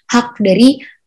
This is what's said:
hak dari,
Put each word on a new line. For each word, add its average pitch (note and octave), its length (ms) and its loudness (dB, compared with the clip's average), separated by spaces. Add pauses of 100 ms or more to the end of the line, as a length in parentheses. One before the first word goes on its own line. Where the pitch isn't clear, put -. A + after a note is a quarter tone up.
hak A#3+ 320 -4
dari, G#3+ 400 2 (280)